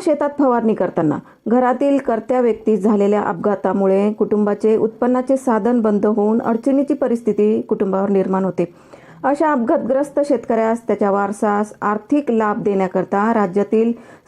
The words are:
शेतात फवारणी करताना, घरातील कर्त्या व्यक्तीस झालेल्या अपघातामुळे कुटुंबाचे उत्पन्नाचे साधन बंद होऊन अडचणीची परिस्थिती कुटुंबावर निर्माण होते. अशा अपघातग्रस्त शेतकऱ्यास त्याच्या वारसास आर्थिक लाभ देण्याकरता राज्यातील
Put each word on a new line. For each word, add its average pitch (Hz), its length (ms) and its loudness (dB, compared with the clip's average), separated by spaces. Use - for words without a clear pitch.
शेतात 285 340 0
फवारणी 233 360 2
करताना, 165 420 -2
घरातील 254 500 2
कर्त्या 247 420 -2
व्यक्तीस 220 400 0
झालेल्या 202 420 2
अपघातामुळे 196 880 0
कुटुंबाचे 208 640 0
उत्पन्नाचे 254 600 0
साधन 233 440 0
बंद 214 260 0
होऊन 214 360 0
अडचणीची 269 520 0
परिस्थिती 220 680 0
कुटुंबावर 196 480 -2
निर्माण 190 360 0
होते. 180 300 -4
अशा 285 280 0
अपघातग्रस्त 269 760 0
शेतकऱ्यास 226 580 0
त्याच्या 208 240 0
वारसास 208 640 -2
आर्थिक 214 480 -2
लाभ 214 320 0
देण्याकरता 196 720 0
राज्यातील 208 580 0